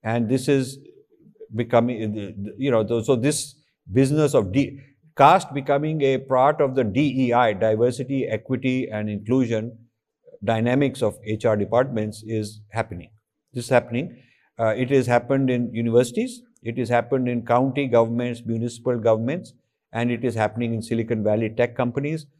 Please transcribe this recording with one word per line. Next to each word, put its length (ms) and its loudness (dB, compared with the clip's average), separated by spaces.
And 260 -2
this 200 0
is 300 0
becoming, 1040 -2
you 120 -2
know, 120 4
th-, 220 -2
so 100 2
this 400 -2
business 420 2
of 160 2
D, 300 -2
caste 380 6
becoming 480 -2
a 160 4
part 420 2
of 140 2
the 80 2
D 440 0
E 80 2
I, 180 4
diversity, 720 0
equity, 640 -4
and 200 -6
inclusion 680 -2
dynamics 600 0
of 220 -2
H 200 -6
R 120 4
departments 680 -2
is 340 -6
happening. 400 -8
This 120 -8
is 60 -12
happening. 460 0
Uh, 180 0
it 140 -2
has 160 4
happened 440 2
in 220 -2
universities. 680 0
It 160 -6
has 100 -2
happened 400 0
in 160 -2
county 420 0
governments, 580 0
municipal 540 -4
governments, 540 0
and 180 -2
it 140 -2
is 100 -2
happening 400 0
in 80 -4
Silicon 400 -2
Valley 280 0
tech 260 -2
companies. 500 -4